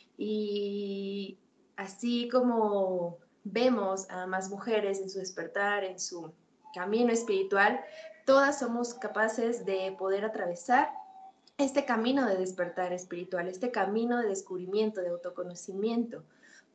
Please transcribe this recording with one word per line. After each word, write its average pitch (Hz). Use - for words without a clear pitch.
Y 202
así 240
como 202
vemos 196
a 180
más 190
mujeres 202
en 190
su 196
despertar, 196
en 185
su 165
camino 214
espiritual, 208
todas 277
somos 240
capaces 220
de 190
poder 196
atravesar 214
este 277
camino 254
de 190
despertar 180
espiritual, 180
este 240
camino 233
de 220
descubrimiento, 190
de 175
autoconocimiento. 185